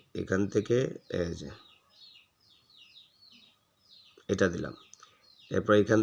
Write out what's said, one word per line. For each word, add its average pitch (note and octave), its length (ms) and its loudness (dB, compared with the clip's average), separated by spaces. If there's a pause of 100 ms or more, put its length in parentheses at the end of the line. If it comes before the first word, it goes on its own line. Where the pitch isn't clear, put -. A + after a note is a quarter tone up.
(140)
এখান F#2 340 -2
থেকে G#2+ 280 0 (380)
এই E2+ 200 -4
যে D2+ 160 -14 (2750)
এটা G2 200 2
দিলাম, E2 260 -6 (760)
এরপর G2 240 0
এখান G#2 280 4